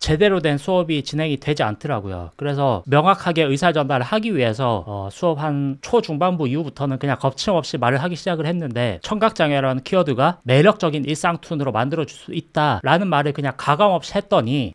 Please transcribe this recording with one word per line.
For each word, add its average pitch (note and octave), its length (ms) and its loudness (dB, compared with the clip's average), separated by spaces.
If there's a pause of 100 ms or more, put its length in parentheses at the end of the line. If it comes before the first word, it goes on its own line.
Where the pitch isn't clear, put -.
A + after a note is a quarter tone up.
제대로 F3+ 400 2
된 D3 180 0
수업이 E3 460 0
진행이 D3+ 320 -2
되지 D3+ 260 -2
않더라고요. G#2 720 -4
그래서 C#3 520 0
명확하게 D#3+ 580 4
의사 C#3+ 280 2
전달을 C#3 320 0
하기 G#3+ 300 -2
위해서, A#2 540 0
어, G2 240 -6
수업 D#3+ 280 -2
한 C#3+ 420 -2
초중반부 F3 680 0
이후부터는 C#3 500 -4
그냥 C#3 220 -2
겁침없이 D#3 580 -2
말을 B2+ 240 2
하기 F3 140 -4
시작을 D#3+ 300 -4
했는데, A#2+ 560 -2
청각장애라는 C#3+ 840 0
키워드가 E3+ 580 2
매력적인 D3+ 600 4
일상툰으로 D3+ 680 -2
만들어줄 C#3+ 440 -2
수 - 160 -16
있다라는 D3+ 760 0
말을 D3 260 0
그냥 C#3 240 -4
가감 F3 320 2
없이 E3+ 240 -2
했더니, C3+ 600 0